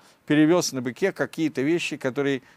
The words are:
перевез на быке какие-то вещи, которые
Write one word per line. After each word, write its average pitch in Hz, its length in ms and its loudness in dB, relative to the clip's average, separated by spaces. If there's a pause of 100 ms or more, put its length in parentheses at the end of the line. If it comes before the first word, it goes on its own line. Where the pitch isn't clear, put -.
(260)
перевез 156 460 4
на 131 100 -6
быке 131 300 -2
какие-то 143 500 -4
вещи, 160 340 -2
которые 135 460 -4 (140)